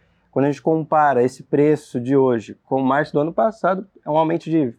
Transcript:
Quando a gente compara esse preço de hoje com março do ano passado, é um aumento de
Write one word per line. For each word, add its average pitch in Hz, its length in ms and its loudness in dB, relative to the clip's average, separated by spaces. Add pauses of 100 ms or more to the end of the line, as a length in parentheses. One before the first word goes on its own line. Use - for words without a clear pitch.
(300)
Quando 131 160 0
a 147 40 2
gente 139 120 -6
compara 151 600 2
esse 127 200 -2
preço 147 580 0
de 127 160 0
hoje 123 480 0
com 135 160 -2
março 139 320 -2
do 147 80 0
ano 165 140 -2
passado, 202 520 -2 (200)
é - 20 -14
um 151 80 -2
aumento 160 320 -2
de 156 300 0